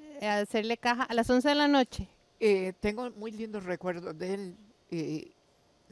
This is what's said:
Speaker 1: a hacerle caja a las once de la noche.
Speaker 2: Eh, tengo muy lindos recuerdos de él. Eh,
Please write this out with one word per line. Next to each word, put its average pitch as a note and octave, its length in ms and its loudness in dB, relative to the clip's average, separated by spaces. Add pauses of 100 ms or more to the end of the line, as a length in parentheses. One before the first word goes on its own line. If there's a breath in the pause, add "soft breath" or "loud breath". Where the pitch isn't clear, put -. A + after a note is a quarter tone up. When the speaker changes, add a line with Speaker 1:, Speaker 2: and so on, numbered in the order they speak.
(220)
Speaker 1:
a G#3 160 0
hacerle G#3+ 400 -2
caja A#3+ 260 0
a A#3 100 -6
las A3+ 160 2
once B3+ 180 4
de C#4+ 60 6
la D4 140 4
noche. C4 400 2 (320)
Speaker 2:
Eh, F#3+ 400 2
tengo A3 300 -4
muy G#3 200 -10
lindos G#3+ 340 -8
recuerdos F3 540 -6
de F#3 160 -4
él. G3 220 -10 (340)
Eh, D#3 400 -6 (600)